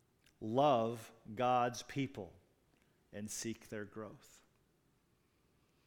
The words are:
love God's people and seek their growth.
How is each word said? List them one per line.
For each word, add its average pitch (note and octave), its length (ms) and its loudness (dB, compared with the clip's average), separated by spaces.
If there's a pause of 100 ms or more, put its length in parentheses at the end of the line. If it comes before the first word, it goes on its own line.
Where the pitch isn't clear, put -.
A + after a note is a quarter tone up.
(400)
love A#2 720 4 (240)
God's B2 480 2
people B2 480 -6 (800)
and G#2 160 -8
seek - 400 -6
their G#2 160 -8
growth. G#2+ 540 -14 (1500)